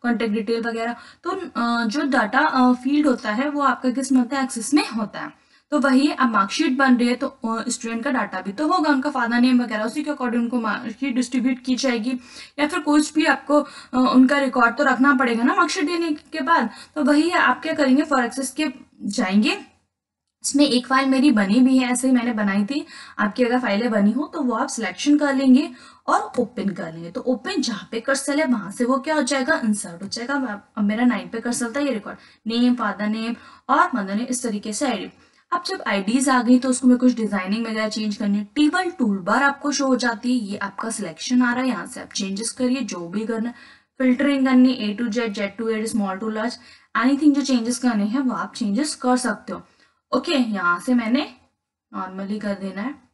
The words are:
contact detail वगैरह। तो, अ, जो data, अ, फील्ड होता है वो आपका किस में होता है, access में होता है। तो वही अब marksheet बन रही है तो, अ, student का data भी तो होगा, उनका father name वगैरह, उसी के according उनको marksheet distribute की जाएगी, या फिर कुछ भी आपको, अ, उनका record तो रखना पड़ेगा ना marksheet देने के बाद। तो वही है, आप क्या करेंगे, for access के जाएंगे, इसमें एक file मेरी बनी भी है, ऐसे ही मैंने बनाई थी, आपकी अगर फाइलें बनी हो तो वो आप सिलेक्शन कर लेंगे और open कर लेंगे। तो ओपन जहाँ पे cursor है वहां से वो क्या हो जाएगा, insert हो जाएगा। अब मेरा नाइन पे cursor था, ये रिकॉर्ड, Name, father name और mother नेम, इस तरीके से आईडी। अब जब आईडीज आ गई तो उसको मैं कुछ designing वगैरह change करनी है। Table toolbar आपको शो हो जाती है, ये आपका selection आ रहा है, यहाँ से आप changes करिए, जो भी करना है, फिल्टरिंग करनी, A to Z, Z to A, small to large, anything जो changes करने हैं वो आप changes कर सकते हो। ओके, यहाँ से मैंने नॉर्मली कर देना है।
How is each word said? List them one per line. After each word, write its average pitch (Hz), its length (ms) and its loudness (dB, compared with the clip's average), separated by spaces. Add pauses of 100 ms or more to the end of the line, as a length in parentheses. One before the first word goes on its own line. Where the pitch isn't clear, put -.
contact 226 320 -2
detail 226 320 -2
वगैरह। 233 300 -4 (260)
तो, 339 80 -4
अ, 240 540 -2
जो 254 180 -2
data, 262 440 2
अ, 254 260 4
फील्ड 285 340 2
होता 240 260 0
है 262 160 -2
वो 285 120 -4
आपका 254 300 0
किस 269 220 -2
में 254 60 6
होता 247 180 0
है, 269 80 0
access 233 300 -4
में 370 140 2
होता 214 320 -6
है। - 260 -14 (240)
तो 294 80 0
वही 277 320 4
अब 247 180 0
marksheet 233 480 0
बन 262 200 6
रही 240 120 2
है 247 60 2
तो, 254 140 -6
अ, 226 400 -6
student 226 360 -6
का 277 60 -2
data 208 300 -4
भी 190 120 -8
तो 302 160 -4
होगा, 311 220 2
उनका 277 200 0
father 240 300 0
name 247 220 4
वगैरह, 214 220 -4
उसी 285 180 -6
के 302 80 -6
according 247 280 -4
उनको 233 220 -2
marksheet 220 540 -6
distribute 254 440 -2
की 254 180 -2
जाएगी, 240 360 -2 (460)
या 294 80 2
फिर 330 140 -2
कुछ 294 340 2
भी 311 100 2
आपको, 294 360 2
अ, 277 60 -6 (280)
उनका 254 440 6
record 254 380 2
तो 294 80 2
रखना 262 300 4
पड़ेगा 240 300 0
ना 339 100 2
marksheet 349 320 0
देने 339 260 -2
के 311 280 -8
बाद। 285 300 0 (240)
तो 302 100 -2
वही 294 260 4
है, 349 80 2
आप 254 240 2
क्या 320 100 -4
करेंगे, 285 300 4
for 285 160 0
access 247 320 -4
के 302 180 -4 (340)
जाएंगे, 208 480 2 (960)
इसमें 285 220 2
एक 247 200 0
file 269 220 2
मेरी 262 220 4
बनी 208 300 4
भी 262 180 6
है, 247 140 0
ऐसे 254 160 0
ही 262 60 4
मैंने 240 180 0
बनाई 208 320 0
थी, 285 220 -4 (320)
आपकी 214 260 0
अगर 247 140 0
फाइलें 220 320 0
बनी 208 220 4
हो 294 140 -2
तो 339 160 -6
वो 240 120 0
आप 262 140 -2
सिलेक्शन 226 500 0
कर 285 160 2
लेंगे 269 360 6 (360)
और - 320 0
open 202 300 -2
कर 170 240 -6
लेंगे। 170 180 -12
तो - 100 -8
ओपन 339 400 -2
जहाँ 208 320 -6
पे 226 80 -6
cursor 277 380 -2
है 311 80 2
वहां 208 260 -2
से 247 120 -2
वो 262 140 0
क्या 311 160 -4
हो 302 80 2
जाएगा, 269 420 0
insert 190 380 -4
हो 202 60 -12
जाएगा। 240 260 -6 (420)
अब 208 80 -2
मेरा 214 200 0
नाइन 208 240 2
पे 226 120 -8
cursor 240 360 -4
था, 285 40 -2
ये 285 120 0
रिकॉर्ड, 202 260 -8 (280)
Name, 240 280 2
father 208 320 -4
name 220 300 -4 (320)
और 320 260 4
mother 196 200 -4
नेम, 240 120 -2
इस 247 160 -6
तरीके 214 300 -6
से 277 140 -2
आईडी। 202 240 -4 (420)
अब 359 140 -2
जब 370 200 -6
आईडीज 220 420 0
आ 254 140 4
गई 247 160 6
तो 262 100 0
उसको 254 180 2
मैं 247 120 6
कुछ 247 160 4
designing 202 520 -2
वगैरह 220 220 -4
change 214 280 -4
करनी 202 220 0
है। 208 60 -4
Table 320 460 0
toolbar 208 520 0
आपको 285 300 0
शो 269 140 0
हो 262 100 2
जाती 240 420 -2
है, 214 80 -4
ये 196 100 -8
आपका 208 340 -8
selection 214 520 -2
आ 240 100 2
रहा 254 100 -2
है, 262 60 0
यहाँ - 180 -4
से - 140 -14
आप - 120 -14
changes 196 380 -6
करिए, 254 300 -2
जो 180 280 -8
भी 214 180 -4
करना 226 220 -4
है, 240 60 -10 (440)
फिल्टरिंग 262 480 2
करनी, 254 280 6
A 208 280 -4
to 220 100 -4
Z, 233 160 -2
Z 202 200 -4 (120)
to 226 80 -2
A, 220 240 -2
small 196 260 -2
to 220 120 -4
large, 214 260 -4 (420)
anything 277 360 4
जो 277 80 0
changes 247 360 0
करने 214 260 0
हैं 220 160 0
वो 254 140 0
आप 185 200 -8
changes 240 400 -2
कर 254 220 0
सकते 214 360 -4
हो। 170 100 -10 (500)
ओके, 302 220 0
यहाँ 254 460 0
से 254 140 0
मैंने 240 400 0 (580)
नॉर्मली 190 460 -8
कर 202 160 -4
देना 196 280 -8
है। 277 120 -8 (200)